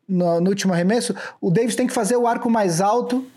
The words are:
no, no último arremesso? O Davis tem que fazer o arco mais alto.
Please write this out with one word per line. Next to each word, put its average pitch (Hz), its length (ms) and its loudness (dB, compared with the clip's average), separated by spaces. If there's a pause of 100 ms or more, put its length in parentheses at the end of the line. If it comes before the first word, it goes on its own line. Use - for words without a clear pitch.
no, 175 320 2
no 185 100 2
último 196 220 0
arremesso? 196 420 0 (260)
O 196 100 -2
Davis 226 240 0
tem 254 120 0
que - 60 -4
fazer 233 240 0
o 247 100 2
arco 247 220 -2
mais 196 320 2
alto. 240 460 0 (100)